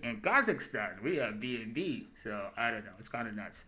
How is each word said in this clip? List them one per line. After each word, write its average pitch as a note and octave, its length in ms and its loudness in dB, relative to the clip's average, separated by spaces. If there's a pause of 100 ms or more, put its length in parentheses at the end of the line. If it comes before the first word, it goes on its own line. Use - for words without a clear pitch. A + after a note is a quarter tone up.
In A#2 180 -2
Kazakhstan, B2 800 4
we D#3 140 2
have A2 240 2
B B2 220 -2
N A2 100 -6
B. C#3 360 -2 (140)
So, G#2 340 -4
I A#2 140 2
don't A2 140 -4
know. G2 140 -12
It's A2 100 -16
kinda A#2 240 -4
nuts. G2+ 360 -8